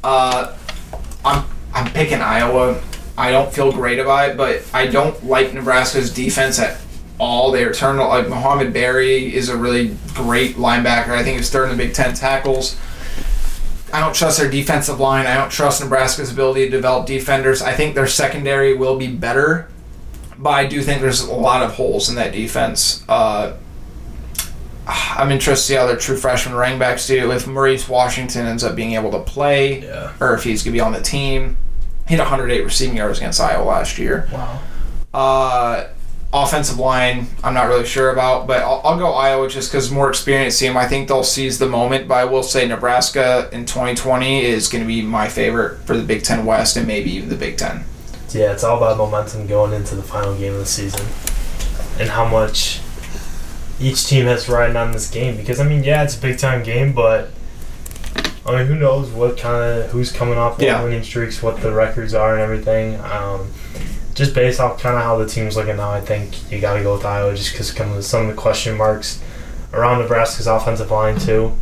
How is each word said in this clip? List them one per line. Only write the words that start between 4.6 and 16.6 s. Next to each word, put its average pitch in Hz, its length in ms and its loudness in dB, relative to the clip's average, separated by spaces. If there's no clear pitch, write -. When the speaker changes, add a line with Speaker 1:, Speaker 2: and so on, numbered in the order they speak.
Speaker 1:
I 214 120 2
don't 151 400 0
like 131 280 2
Nebraska's 127 580 2
defense 131 460 0
at 110 200 0
all. 120 340 2
They 123 120 2
return, 135 340 0
like, 127 300 2
Muhammad 131 440 0
Berry 127 600 2
is 123 140 0
a 123 80 -2
really 120 400 0
great 120 420 0
linebacker. 120 540 2
I 120 120 0
think 127 160 0
he's - 120 0
third 131 200 2
in 120 60 -2
the 120 80 0
Big 120 100 -2
Ten 127 200 2
tackles. 135 600 0
I 156 80 0
don't 156 140 0
trust 160 240 2
their 139 120 2
defensive 143 500 0
line. 135 260 2
I 127 80 0
don't 135 160 0
trust 143 320 0
Nebraska's 131 480 0
ability 131 360 2